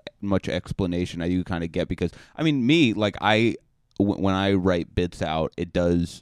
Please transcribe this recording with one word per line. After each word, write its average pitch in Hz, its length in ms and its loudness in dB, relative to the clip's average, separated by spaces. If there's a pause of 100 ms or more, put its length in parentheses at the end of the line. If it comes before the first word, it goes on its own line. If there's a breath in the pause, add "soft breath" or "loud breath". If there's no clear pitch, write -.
(200)
much 98 300 -2
explanation, 87 720 -4
I 85 80 -2
do 90 140 0
kinda 85 240 -6
get, 82 200 -4
because, 90 240 -4 (240 soft breath)
I - 80 -8
mean, 143 220 2
me, 139 280 6
like, 104 280 0
I, 110 340 2 (420)
w-, 101 240 0
when 95 140 2
I 98 180 2
write 90 400 0
bits 90 300 -4
out, 80 340 -2
it 87 160 -8
does 87 480 0